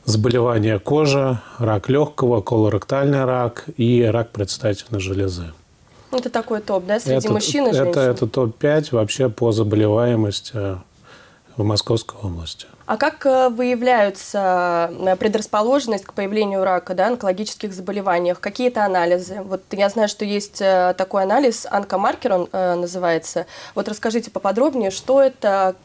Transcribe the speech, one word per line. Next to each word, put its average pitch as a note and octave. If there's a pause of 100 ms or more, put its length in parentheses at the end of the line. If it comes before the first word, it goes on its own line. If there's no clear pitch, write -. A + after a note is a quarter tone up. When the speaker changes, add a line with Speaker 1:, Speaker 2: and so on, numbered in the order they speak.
Speaker 1:
заболевания A2+
кожи, C3+ (200)
рак G#2+
лёгкого, C3
колоректальный C3
рак B2 (120)
и A#2+
рак A2
предстательной G2+
железы. F#2 (580)
Speaker 2:
Это B3
такой A3+
топ, F#3+
да, G#3+
среди C3+
Speaker 1:
Это, G#3+
Speaker 2:
мужчин G#3+
и A3
Speaker 1:
это, D#3
Speaker 2:
женщин? C3+
Speaker 1:
это B2
топ-пять D3
вообще A#2
по A#2
заболеваемости, G#2+
э, G2 (800)
в G#2
Московской G#2+
области. E2+ (200)
Speaker 2:
А G#3+
как, C#4+
э, C4
выявляются, G3+
э, F#3
предрасположенность A3
к -
появлению G3
рака, F#3
да, F#3
онкологических G#3+
заболеваниях? F#3
Какие B3
это A#3
анализы? F#3
Вот F#3+ (100)
я G3+
знаю, G#3
что G#3
есть, G3+
э, F#3
такой F#3+
анализ, A3+
онкомаркер G3+
он, F3+
э, F#3
называется. F3 (280)
Вот G#3
расскажите A3
поподробнее, A3
что C4
это, G3 (100)